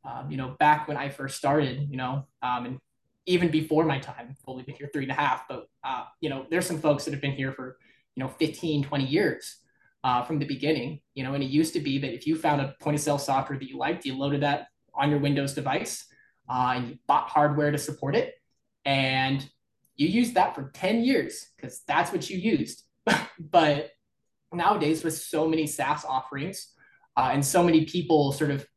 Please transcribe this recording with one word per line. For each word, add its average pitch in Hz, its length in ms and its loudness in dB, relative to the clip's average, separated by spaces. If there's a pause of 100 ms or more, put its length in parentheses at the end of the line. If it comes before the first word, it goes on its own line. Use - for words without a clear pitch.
Um, 135 280 -10
you 139 60 -6
know, 131 220 -6
back 151 280 6
when 147 100 -4
I 139 120 -4
first 135 280 -8
started, 143 540 2
you 131 60 -8
know, 131 300 -4 (140)
um, 123 240 -2
and 131 100 -8 (500)
even 175 260 2
before 156 320 2 (100)
my 135 60 -2
time, 120 300 -14
I've 139 80 -16 (100)
only 127 160 -10
been 135 120 -14
here 143 160 -14
three 139 120 -4
and 131 80 -6
a - 40 -4
half, 147 340 0
but, 127 180 -10 (160)
uh, 127 220 -6 (160)
you 151 80 -4
know, 135 200 -6
there's 175 160 2
some 165 140 -4
folks 147 260 2
that 151 60 -4
have 139 100 -6
been 139 120 -2
here 135 180 -4
for, 127 260 -12 (380)
you 131 80 -4
know, 131 60 -6
fifteen, 151 540 -2
twenty 139 220 0
years, 147 520 -2 (460)
uh, 123 200 2
from 160 160 -2
the 139 60 -2 (100)
beginning, 143 460 -2 (120)
you 135 100 -8
know, 135 100 -4
and 139 100 -2
it 131 60 -4
used 156 240 2
to 165 80 -2
be 139 180 0
that 135 140 -4
if - 120 -12
you 156 120 0
found 147 240 2
a 139 180 -4
point 147 160 0
of 147 60 0
sale 143 160 2
software 139 420 -2
that 135 100 -12
you - 80 -12
liked, 143 280 -2
you 135 100 -4
loaded 143 260 0
that 143 260 0 (260)
on 143 160 2
your 147 100 4
Windows 139 340 2
device, 143 520 -4 (420)
uh, 127 280 2
and 123 120 -4
you 139 100 -12 (100)
bought 143 200 4
hardware 147 440 4
to 151 60 0
support 147 380 -4
it, - 200 0 (500)
and 135 640 0 (480)
you 147 120 2
used 226 280 2
that - 200 4
for 139 180 -10
ten 226 300 0
years 240 460 0 (100)
'cause - 280 -14
that's 156 260 2
what 160 160 -4
you 190 80 -4
used. 180 460 0 (220)
<laughs> - 180 4 (160)
But 156 520 4 (600)
nowadays, 165 520 2
with 156 120 -2
so 156 320 -2
many 160 200 0
SaaS 143 380 -4
offerings, 139 680 -6 (420)
uh, 127 180 2
and 139 120 2
so 175 160 4
many 160 240 6
people 151 460 2
sort 143 200 0
of 139 140 -4 (120)